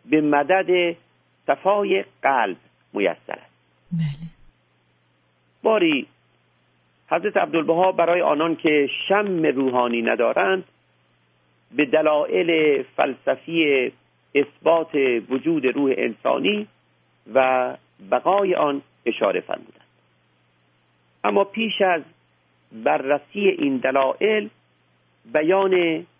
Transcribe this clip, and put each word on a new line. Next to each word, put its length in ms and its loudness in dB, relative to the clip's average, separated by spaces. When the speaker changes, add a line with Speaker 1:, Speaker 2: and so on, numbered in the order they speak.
Speaker 1:
به 120 4
مدد 760 0
صفای 580 0
قلب 340 0
میسر 220 0
است. 260 -14
Speaker 2:
بله. 380 -6
Speaker 1:
باری 440 2
حضرت 240 -2
عبدالبها 540 0
برای 300 2
آنان 340 0
که 340 2
شم 380 0
روحانی 560 0
ندارند، 600 0
به 100 2
دلایل 960 0
فلسفی 1080 -2
اثبات 600 0
وجود 360 -2
روح 320 0
انسانی 680 -2
و 440 0
بقای 440 0
آن 260 -2
اشاره 360 -2
فرمودند. 460 -12
اما 200 2
پیش 380 -4
از 200 2
بررسی 680 -2
این 380 0
دلایل، 720 0
بیان 720 0